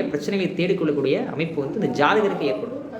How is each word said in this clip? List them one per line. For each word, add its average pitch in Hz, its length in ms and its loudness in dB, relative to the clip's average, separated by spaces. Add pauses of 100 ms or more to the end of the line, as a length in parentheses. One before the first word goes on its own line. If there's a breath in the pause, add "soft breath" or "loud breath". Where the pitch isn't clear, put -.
பிரச்சனைகளை 185 480 -2
தேடிக்கொள்ளக்கூடிய 151 640 2 (140)
அமைப்பு 160 300 -4
வந்து 143 200 -4
இந்த 151 160 0
ஜாதகருக்கு 180 500 4
ஏற்படும். 120 300 -2 (240)